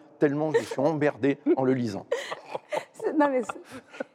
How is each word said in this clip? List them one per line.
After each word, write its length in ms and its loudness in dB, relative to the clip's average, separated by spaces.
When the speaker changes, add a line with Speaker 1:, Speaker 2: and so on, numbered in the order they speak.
Speaker 1:
tellement 320 2
je 80 2
suis 200 -4
emmerdé 580 2
en 60 0
le 100 4
lisant. 320 -2
Speaker 2:
C'est, 200 -4
non, 160 4
mais 140 0
c'est, 380 -12